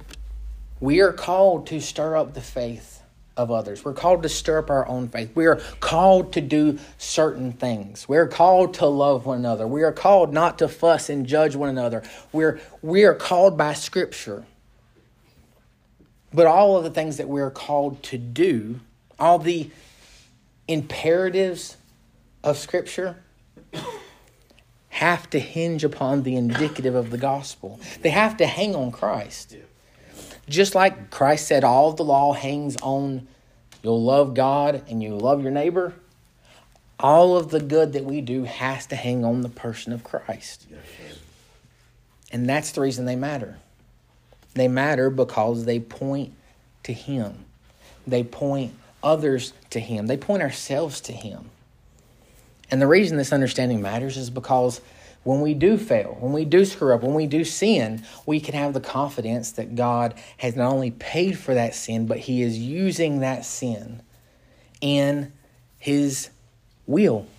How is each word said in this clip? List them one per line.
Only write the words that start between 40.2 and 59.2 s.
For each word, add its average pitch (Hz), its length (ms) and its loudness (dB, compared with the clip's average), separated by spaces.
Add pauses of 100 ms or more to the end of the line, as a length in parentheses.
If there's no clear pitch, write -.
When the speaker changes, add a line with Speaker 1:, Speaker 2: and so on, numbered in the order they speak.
Speaker 2:
Yes, - 100 -20 (160)
sir. - 200 -20 (1160)
Speaker 1:
And 123 160 -2
that's 147 240 -2
the 151 80 -4
reason 127 240 -2
they 123 100 -2
matter. 131 440 -6 (960)
They 127 120 4
matter 131 440 2
because 120 540 0
they 120 140 0
point 135 540 -8 (520)
to 127 80 -8
him. 117 520 -8 (600)
They 123 180 0
point 139 500 -6 (260)
others 147 520 0 (180)
to - 80 -6
him. 110 300 -6
They 131 80 0
point 175 260 -2
ourselves 139 600 -6
to - 100 -14
him. 98 380 -16 (1200)
And 135 120 2
the 139 40 4
reason 165 300 4
this 139 160 -2
understanding 127 480 0
matters 123 380 -6
is 127 100 -10
because 127 540 -2 (420)
when 135 160 0
we 151 140 0
do 190 240 4
fail, 117 420 -2
when 131 120 -4
we 156 120 -2
do 175 220 6
screw 139 280 2
up, 117 80 0
when 135 120 0
we 156 120 0
do 151 160 0
sin, 131 600 0 (220)
we 156 140 0
can 151 140 -8
have 143 200 -2
the 139 60 -4
confidence 120 720 -6